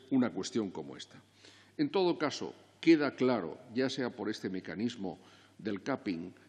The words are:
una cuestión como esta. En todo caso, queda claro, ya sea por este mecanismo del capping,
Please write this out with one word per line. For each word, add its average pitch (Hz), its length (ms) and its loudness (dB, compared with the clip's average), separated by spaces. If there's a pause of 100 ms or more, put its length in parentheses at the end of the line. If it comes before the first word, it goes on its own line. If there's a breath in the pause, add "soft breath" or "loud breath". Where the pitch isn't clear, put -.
(120)
una 123 180 4
cuestión 95 420 -2
como 71 260 -10
esta. - 240 -18 (560 loud breath)
En 147 120 2
todo 180 280 4
caso, 123 360 -2 (280)
queda 147 340 6
claro, 113 420 2 (160)
ya 131 160 2
sea 131 240 -2
por 104 160 -4
este 107 200 -4
mecanismo 95 680 -6 (380 loud breath)
del 98 240 -6
capping, 92 500 -4 (180 loud breath)